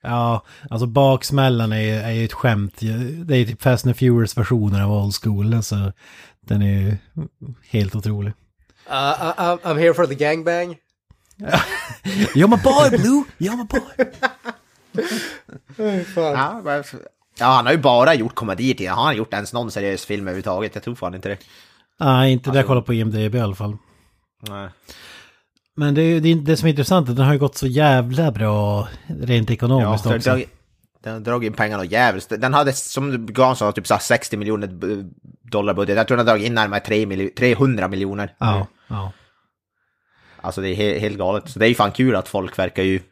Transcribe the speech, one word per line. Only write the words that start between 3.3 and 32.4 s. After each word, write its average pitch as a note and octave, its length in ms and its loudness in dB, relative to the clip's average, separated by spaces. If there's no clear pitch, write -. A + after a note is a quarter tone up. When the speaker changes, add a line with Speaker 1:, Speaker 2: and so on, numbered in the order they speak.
Speaker 1:
är B2 80 4
typ A2 180 -6
Fast B2+ 240 2
and A#2+ 100 2
Furious-versioner A2+ 840 2
av G2+ 100 0
Old G2+ 300 0
School, G#2+ 400 0
så G2+ 300 -4
den G#2 160 0
är G2+ 180 2
ju G2+ 160 0
helt G#2 240 -2
otrolig. G#2 380 -4
Speaker 2:
Uh, - 60 -6
I, D3+ 440 -2
I'm, F3 220 0
I'm D#3+ 160 -2
here E3+ 160 6
for E3+ 120 2
the C#3 80 -4
gangbang. E3 640 -2
Speaker 1:
<laughs> - 180 0
You're E3+ 140 6
my A#3 140 6
boy, C4+ 360 4
Blue! C4 260 2
You're G3+ 180 -2
my A#3+ 80 -6
boy! C4 160 -2
Speaker 2:
<laughs> G#3 1200 -6
Fan. D#3+ 180 0
Speaker 3:
Ja, D#3 320 -2
men, C#3+ 200 -4
ja, A#2+ 80 2
han B2+ 200 6
har C3 60 4
ju E3 60 4
bara C3+ 360 6
gjort A#2+ 200 -2
komedier A#2 400 -2
till. F#2 160 -6
Har G#2 140 0
han D3 120 0
gjort A2 180 -6
ens G2+ 180 -8
någon A#2+ 180 -4
seriös G2 340 -4
film G#2 180 -6
överhuvudtaget? F#2+ 520 -6
Jag G#2 100 -12
tror A#2+ 100 -8
fan F2+ 200 -10
inte F#2 140 -10
det. G2 80 -6
Speaker 1:
Nej, C3 320 4
inte B2 100 0
Speaker 3:
Alltså C3+ 100 -6
Speaker 1:
där C3+ 80 2
jag B2+ 60 0
kollar B2 160 0
på B2 120 -4
I A2+ 60 0
M A2 100 -2
D G#2+ 200 -2
B A#2+ 80 -2
i - 20 0
alla G2+ 140 -4
fall. G#2 220 -8
Speaker 3:
Nej. G2 200 -14
Speaker 1:
Men C#3+ 180 0
det D#3 80 4
är E3 40 4
ju, E3 140 2
det, E3 140 4
det D#3 220 2
som D#3+ 100 0
är D#3+ 40 6
intressant C#3+ 380 2
är - 40 -4
att A#2+ 40 0
den C3+ 100 4
har D3 60 6
ju C#3+ 60 2
gått C3+ 180 -2
så C#3 100 -4
jävla C3 680 2
bra G#2 560 0
rent A#2+ 440 0
ekonomiskt A2+ 540 2
Speaker 3:
Ja, A#2 120 0
Speaker 1:
också. A2+ 140 0
Speaker 3:
den B2+ 80 2
drag-, B2+ 60 -4
den A2 100 -10
har A2+ 80 -12
dragit A#2+ 260 -2
in G#2+ 60 -2
pengarna G#2+ 320 -2
jävligt. G#2 440 2
Den B2+ 260 -2